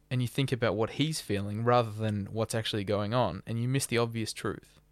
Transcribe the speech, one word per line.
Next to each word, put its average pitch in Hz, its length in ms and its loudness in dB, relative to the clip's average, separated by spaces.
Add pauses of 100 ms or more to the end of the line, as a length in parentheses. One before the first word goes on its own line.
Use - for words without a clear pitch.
(120)
and 127 100 0
you 123 60 0
think 135 240 0
about 113 240 2
what 110 160 0
he's 156 300 0
feeling 104 420 -2
rather 120 280 4
than 107 400 0
what's 107 240 -2
actually 110 280 0
going 104 300 0
on, 98 340 2
and 113 140 -2
you 123 60 0
miss 135 180 0
the 120 120 0
obvious 117 360 0
truth. - 460 -6 (120)